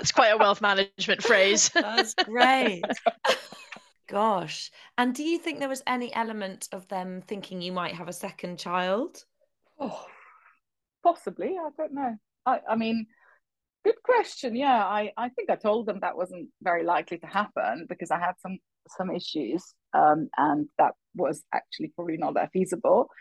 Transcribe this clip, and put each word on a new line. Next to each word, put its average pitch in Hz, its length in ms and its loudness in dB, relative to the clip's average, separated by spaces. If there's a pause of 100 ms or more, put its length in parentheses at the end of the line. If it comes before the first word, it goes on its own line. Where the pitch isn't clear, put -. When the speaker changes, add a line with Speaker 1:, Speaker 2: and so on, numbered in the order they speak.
Speaker 1:
That's - 100 0
quite 233 180 6
a 214 60 4
wealth 208 240 4
management 196 640 0
phrase. 208 460 6
<laughs> - 60 -4
Speaker 2:
That's 226 400 0
great. 247 680 2 (640)
<laughs> - 600 -20
Gosh. 196 600 0 (280)
And 247 160 2
do 294 80 -8
you 330 160 0
think 311 200 -6
there 277 100 -4
was 262 180 -6
any 247 280 -4
element 214 580 -6
of 190 160 -14
them 185 380 -8
thinking 185 360 -10
you 180 100 -6
might 175 220 -4
have 170 140 -12
a 180 40 -10
second 180 460 -12
child? 185 680 -4 (540)
Speaker 3:
Oh, 269 260 -10 (960)
possibly. 339 560 0
I 311 180 -6
don't 302 180 -8
know. 254 220 -6 (280)
I, 247 240 2
I 220 80 0
mean, 226 300 -2 (800)
good 427 180 2
question. 320 540 2
Yeah, 254 280 4
I, 208 320 -2
I 240 140 -4
think 381 200 -4
I 180 60 4
told 214 300 0
them 196 140 -4
that - 160 -4
wasn't 180 320 -8 (140)
very 170 220 0
likely 165 340 0
to - 80 -16
happen 165 600 -4
because 170 220 -8
I 160 80 0
had 175 220 -2
some, 185 180 -10 (300)
some 190 260 -6
issues, 156 500 -4 (300)
um, 151 420 4
and 147 320 0 (100)
that - 160 2 (200)
was 160 280 -4 (120)
actually - 400 -6
probably 170 220 -6
not 156 180 -4
that - 180 0
feasible. 185 560 2 (120)